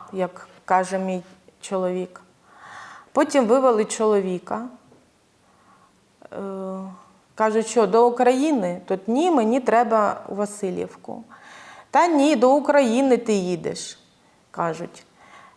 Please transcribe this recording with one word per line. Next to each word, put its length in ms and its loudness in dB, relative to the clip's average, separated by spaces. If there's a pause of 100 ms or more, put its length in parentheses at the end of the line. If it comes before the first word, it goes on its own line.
(120)
як 360 -8 (160)
каже 340 0
мій 240 -6 (380)
чоловік. 600 -6 (920)
Потім 340 2
вивели 380 2
чоловіка. 840 -2 (1700)
Е, 40 -16 (1000)
кажуть: 320 0
«Що, 200 2
до 220 6
України?» 760 0
Тут: 220 -4
«Ні, 220 2
мені 300 2
треба 680 2
у 60 -10
Васильівку». 920 -8 (680)
«Та 160 4
ні, 300 2
до 180 4
України 640 2
ти 160 -2
їдеш», 680 -4 (520)
кажуть. 540 -8 (520)